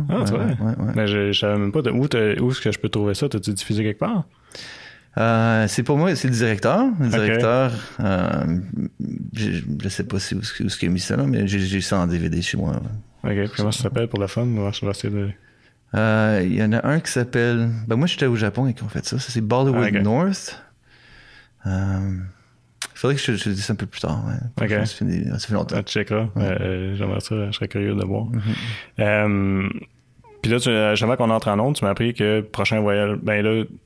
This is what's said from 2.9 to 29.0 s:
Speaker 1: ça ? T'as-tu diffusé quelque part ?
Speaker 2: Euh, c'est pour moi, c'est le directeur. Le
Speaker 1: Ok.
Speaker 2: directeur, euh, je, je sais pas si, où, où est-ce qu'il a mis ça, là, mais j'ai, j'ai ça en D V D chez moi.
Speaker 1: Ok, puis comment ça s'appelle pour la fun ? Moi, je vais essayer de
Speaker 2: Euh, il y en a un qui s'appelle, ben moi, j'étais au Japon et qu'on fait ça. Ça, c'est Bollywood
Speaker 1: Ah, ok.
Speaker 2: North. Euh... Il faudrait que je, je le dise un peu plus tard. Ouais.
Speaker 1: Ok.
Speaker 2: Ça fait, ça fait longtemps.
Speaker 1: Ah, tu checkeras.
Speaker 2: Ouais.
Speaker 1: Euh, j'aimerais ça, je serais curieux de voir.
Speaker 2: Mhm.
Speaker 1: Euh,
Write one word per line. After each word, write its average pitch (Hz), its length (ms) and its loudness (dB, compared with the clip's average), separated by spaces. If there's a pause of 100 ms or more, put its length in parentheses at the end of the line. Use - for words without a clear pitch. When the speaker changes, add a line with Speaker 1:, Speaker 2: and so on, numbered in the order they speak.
Speaker 1:
ça ? 139 160 0
T'as-tu 107 240 -2
diffusé 104 300 -2
quelque 107 160 -2
part ? 202 240 0 (960)
Speaker 2:
Euh, 113 480 4
c'est 120 160 0
pour 143 140 2
moi, 170 180 4
c'est - 140 -2
le 127 40 2
directeur. 117 520 2 (140)
Le 139 60 2
Speaker 1:
Ok. 113 60 4
Speaker 2:
directeur, 113 600 4 (280)
euh, 87 580 0 (760)
je, 104 280 -2 (180)
je 98 100 -4
sais 95 160 -4
pas - 140 -4
si, - 140 -6
où, 95 60 -2
où - 20 -4 (240)
est-ce - 120 -2
qu'il 90 120 0
a - 20 2
mis 90 100 0
ça, - 160 -2
là, 139 100 0
mais 110 180 2
j'ai, 98 140 0
j'ai 95 220 0
ça 98 180 0
en 87 80 2
D 85 100 0
V 82 120 0
D 80 120 0
chez - 160 -4
moi. - 240 -2 (420)
Speaker 1:
Ok, 117 120 0
puis 101 220 0
comment 107 140 0
ça 113 120 -4
s'appelle 117 240 0
pour 113 120 -4
la 98 80 0
fun ? 117 180 -2
Moi, 104 280 0
je - 120 -6
vais 101 60 0
essayer 104 220 -4
de 101 160 -2 (640)
Speaker 2:
Euh, 107 520 4
il 92 100 2
y 101 80 2
en 107 80 4
a 117 160 0
un 156 140 2
qui - 100 -8
s'appelle, 120 580 2 (160)
ben 113 120 0
moi, 151 100 4
j'étais - 200 0
au 120 100 4
Japon 110 300 0
et 123 60 2
qu'on 110 140 -8
fait - 180 -4
ça. - 140 -2
Ça, - 100 -6
c'est 120 120 -2
Bollywood 120 420 2
Speaker 1:
Ah, 101 140 2
ok. 101 40 4
Speaker 2:
North. 156 600 0 (1040)
Euh... 95 500 0 (760)
Il - 40 -20
faudrait 135 180 2
que 135 60 -2
je, 123 140 0
je 101 140 -2
le 101 60 0
dise 101 160 -4
un 107 40 0
peu 101 100 -4
plus - 160 -12
tard. 80 240 0
Ouais. - 400 -2
Speaker 1:
Ok. 104 40 0 (160)
Speaker 2:
Ça - 0 - (200)
fait, 87 200 0 (120)
ça - 100 -6
fait 110 60 -2
longtemps. 85 240 0
Speaker 1:
Ah, 95 60 -2
tu - 100 -8
checkeras. 107 420 0
Speaker 2:
Ouais. 110 80 0
Speaker 1:
Euh, 92 520 -2
j'aimerais 98 240 -2
ça, 104 280 -4
je 101 40 -4
serais - 160 -4
curieux 101 280 -2
de 98 100 0
voir. 104 200 -2
Speaker 2:
Mhm. 117 160 -2 (580)
Speaker 1:
Euh, 101 720 2 (720)